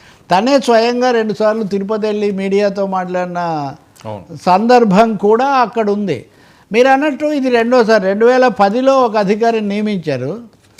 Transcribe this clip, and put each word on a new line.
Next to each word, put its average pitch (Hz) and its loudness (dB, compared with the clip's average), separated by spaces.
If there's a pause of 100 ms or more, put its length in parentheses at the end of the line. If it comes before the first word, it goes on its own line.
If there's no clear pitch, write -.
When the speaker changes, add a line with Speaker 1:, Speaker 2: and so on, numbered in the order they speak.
(320)
Speaker 1:
తనే 240 2
స్వయంగా 247 0
రెండుసార్లు 220 -2
తిరుపతి 202 -4
వెళ్ళి 208 -2
మీడియాతో 196 -2
మాట్లాడిన 180 -6 (680)
Speaker 2:
అవును. 110 -12
Speaker 1:
సందర్భం 220 4
కూడా 220 2
అక్కడ 233 0
ఉంది. 202 -4 (460)
మీరు 240 4
అన్నట్టు 277 0
ఇది 285 -2
రెండోసారి. 226 2
రెండు 202 0
వేల 254 4
పదిలో 247 2
ఒక 220 0
అధికారిని 214 0
నియమించారు. 190 -4 (400)